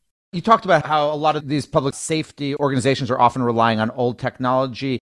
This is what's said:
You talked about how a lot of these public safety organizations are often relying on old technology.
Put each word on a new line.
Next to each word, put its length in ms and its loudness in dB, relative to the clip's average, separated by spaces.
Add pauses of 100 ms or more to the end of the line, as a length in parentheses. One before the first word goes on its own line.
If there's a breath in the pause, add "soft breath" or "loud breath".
(320)
You 100 -6
talked 240 2
about 200 4
how 260 0
a 40 -4
lot 200 2
of 120 -6
these 180 -2
public 300 0
safety 600 -6
organizations 540 0
are 100 0
often 220 4
relying 380 2
on 120 0
old 280 -4
technology. 800 -2 (180)